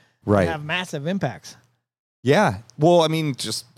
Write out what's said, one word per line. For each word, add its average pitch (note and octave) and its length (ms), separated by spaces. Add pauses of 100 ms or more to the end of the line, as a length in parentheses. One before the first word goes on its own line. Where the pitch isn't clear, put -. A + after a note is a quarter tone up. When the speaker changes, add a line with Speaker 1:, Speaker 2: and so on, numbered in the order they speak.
(240)
Speaker 1:
that G#2 60
Speaker 2:
Right. G2 180
Speaker 1:
have D3+ 160
massive D#3+ 420
impacts. D#3 500 (680)
Speaker 2:
Yeah. C#3 340 (180)
Well, E3+ 260
I D#3 60
mean, D#3 280
just, - 300 (120)